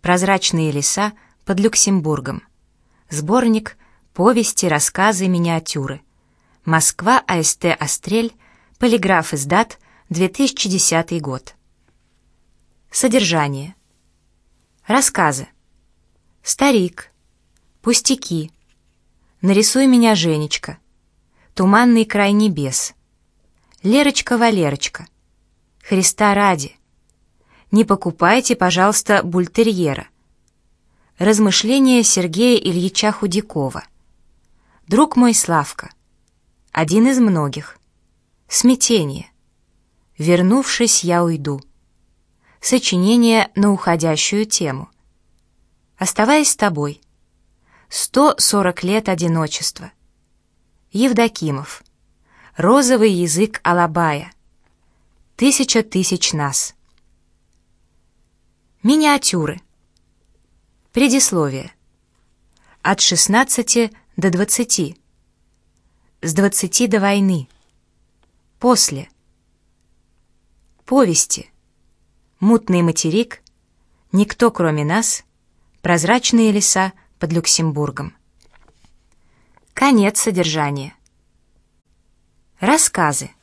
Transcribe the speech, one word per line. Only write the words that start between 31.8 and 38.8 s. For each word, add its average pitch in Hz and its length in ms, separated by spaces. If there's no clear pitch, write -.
Сергея 202 560
Ильича 185 540
Худякова», 175 720
«Друг 269 280
мой 240 200
Славка», - 560
«Один 180 360
из 262 120
многих», 156 580
«Смятение», 226 840